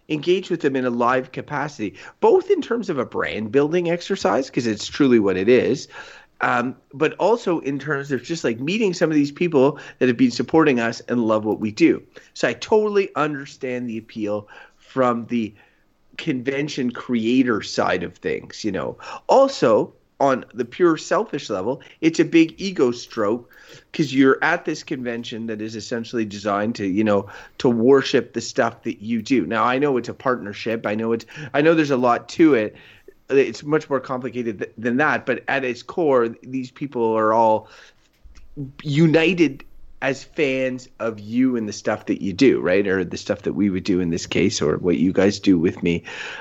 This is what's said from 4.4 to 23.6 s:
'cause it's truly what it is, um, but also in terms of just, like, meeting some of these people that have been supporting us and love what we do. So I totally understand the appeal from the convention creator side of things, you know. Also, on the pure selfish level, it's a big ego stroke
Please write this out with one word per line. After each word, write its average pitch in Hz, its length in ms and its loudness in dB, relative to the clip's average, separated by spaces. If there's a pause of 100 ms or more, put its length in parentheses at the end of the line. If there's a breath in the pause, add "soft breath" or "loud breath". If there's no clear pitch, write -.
'cause 120 160 -4
it's 107 200 -4
truly 127 320 4
what 98 180 2
it 98 120 -2
is, 117 400 4 (540 loud breath)
um, 127 340 -2 (160)
but 143 220 0
also 185 460 0
in 139 180 -4
terms 143 340 -6
of 123 100 -2
just, 165 220 -6
like, 117 160 -2
meeting 190 320 0
some 160 180 0
of 156 40 2
these 143 180 2
people 143 460 2 (200 loud breath)
that 127 100 2
have 120 100 2
been 127 120 6
supporting 135 500 2
us 117 280 -2
and 120 180 0
love 110 200 2
what 104 140 -2
we 110 100 -4
do. 131 320 2 (320 loud breath)
So 147 140 -2
I 120 40 -2
totally 208 640 0
understand 135 720 -6
the 110 80 -6
appeal 104 500 -6 (300 loud breath)
from 120 500 -2
the 113 280 -4 (640 soft breath)
convention 135 720 -6
creator 117 720 0
side 92 400 -2
of - 140 -10
things, - 460 -8
you 104 100 -4
know. 65 260 -6 (300 loud breath)
Also, 208 640 4 (280)
on 135 240 2 (100)
the 120 100 -4
pure 165 320 2
selfish 165 540 -4
level, 107 300 -4 (200 loud breath)
it's 160 200 2
a 160 40 6
big 165 320 4
ego 175 360 0
stroke 117 580 -4 (420 loud breath)